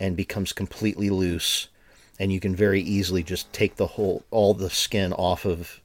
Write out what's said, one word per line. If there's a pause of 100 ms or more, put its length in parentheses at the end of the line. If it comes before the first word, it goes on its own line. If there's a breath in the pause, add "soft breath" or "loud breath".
and
becomes
completely
loose, (520 soft breath)
and
you
can
very
easily
just
take
the
whole,
all
the
skin
off
of